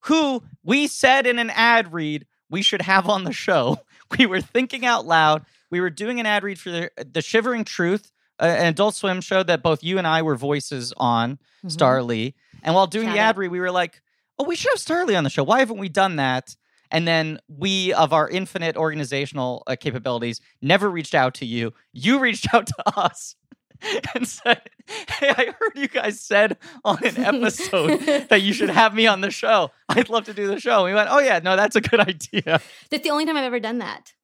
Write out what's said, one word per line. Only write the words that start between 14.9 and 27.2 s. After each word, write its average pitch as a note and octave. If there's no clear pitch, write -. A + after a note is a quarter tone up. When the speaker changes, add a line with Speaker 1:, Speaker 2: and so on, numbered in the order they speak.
Speaker 1:
Lee A3
on E3+
the C#3
show. C#3+
Why G#3
haven't A3+
we G3
done F#3+
that?" C3
And E3
then D#3+
we, F#3
of D#3
our D#3
infinite F3
organizational, C#3
uh, C3
capabilities, A#2+
never F#3
reached E3+
out B2+
to C3
you. A#2
You G3+
reached A3+
out A3+
to -
us -
<laughs> G#4+
and B3
said, -
"Hey, -
I B3+
heard A4
you C#4
guys -
said G3+
on -
an C#4
episode C4